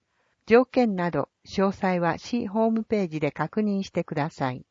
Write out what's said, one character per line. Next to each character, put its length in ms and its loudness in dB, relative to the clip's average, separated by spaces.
条 200 6
件 300 2
な 160 -2
ど、 180 -2
詳 240 0
細 280 -2
は 180 0
市 300 -4
ホ 200 0
ー 40 2
ム 120 -2
ペ 200 0
ー 40 -2
ジ 120 -6
で 120 0
確 300 -4
認 220 -2
し 80 -10
て 120 -2
く 120 -8
だ 140 -2
さ 220 -4
い。 200 -12